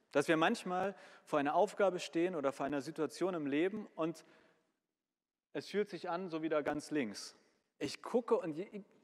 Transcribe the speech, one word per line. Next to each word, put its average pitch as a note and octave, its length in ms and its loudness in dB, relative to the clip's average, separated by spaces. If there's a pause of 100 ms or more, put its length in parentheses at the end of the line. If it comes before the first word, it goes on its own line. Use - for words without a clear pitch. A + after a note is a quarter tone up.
(120)
Dass D3 160 2
wir D#3+ 100 6
manchmal F#3 580 0 (280)
vor D3+ 160 0
einer C#3+ 160 2
Aufgabe F#3 440 4
stehen F3 360 0
oder C#3 160 2
vor C#3+ 140 -2
einer C#3 160 0
Situation D#3+ 520 -2
im D#3 140 -2
Leben F#3 480 0
und E3 300 -4 (1300)
es C#3+ 140 -6
fühlt G3+ 220 -2
sich F3 200 -8
an, F3+ 200 -4
so D#3+ 120 -4
wieder D#3 220 0
ganz D3 280 -4
links. B2 440 -2 (420)
Ich C#3+ 240 -6
gucke A#3 360 0
und E3 180 -4
je, E3+ 80 -6
e-, G#3 200 -12 (200)